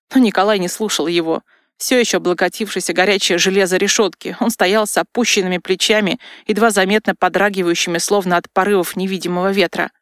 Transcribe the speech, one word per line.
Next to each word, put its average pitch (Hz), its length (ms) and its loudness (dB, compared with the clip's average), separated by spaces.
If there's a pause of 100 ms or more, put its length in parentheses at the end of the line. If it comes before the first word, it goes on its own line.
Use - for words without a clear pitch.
(140)
Но 269 60 6
Николай 208 380 2
не 180 100 -2
слушал 196 380 -4
его. 165 360 -2 (360)
Всё - 200 0
ещё 214 200 0
облокотившись 180 720 -2
о - 20 -2
горячее 185 460 0
железо 190 380 2
решётки, 190 640 -2
он 233 100 0
стоял 208 360 0
с - 120 -4
опущенными 185 600 0
плечами, 190 600 0 (280)
едва 220 240 2
заметно 202 440 0
подрагивающими, 180 840 0
словно 180 380 0
от - 160 -4
порывов 190 440 0
невидимого 185 560 -2
ветра. 170 380 -2 (120)